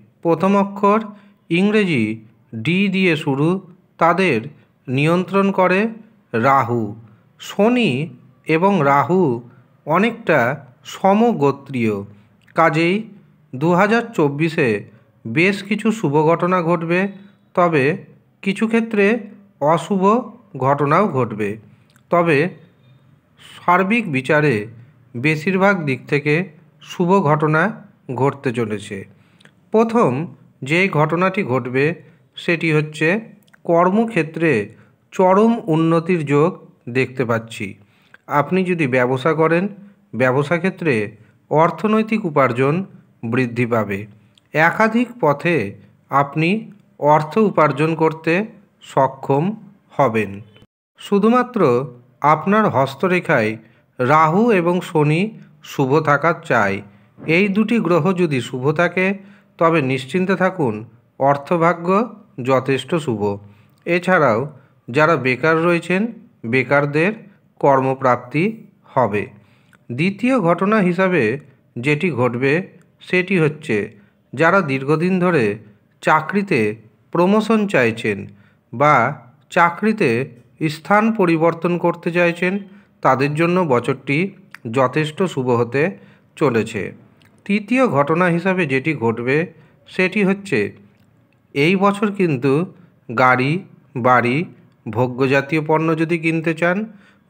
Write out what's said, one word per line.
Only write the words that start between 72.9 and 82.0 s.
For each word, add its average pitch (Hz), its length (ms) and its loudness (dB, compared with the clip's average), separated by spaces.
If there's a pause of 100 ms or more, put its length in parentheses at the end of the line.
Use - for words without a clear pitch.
সেটি 180 360 -2
হচ্ছে 151 360 -2 (580)
যারা 165 280 2
দীর্ঘদিন 151 580 -2
ধরে 175 240 2 (600)
চাকরিতে 156 560 0 (520)
প্রমোশন 208 560 2
চাইছেন 113 500 0 (560)
বা 143 220 4 (560)
চাকরিতে 180 580 0 (580)
স্থান 202 360 0 (140)
পরিবর্তন 165 600 0
করতে 170 340 -2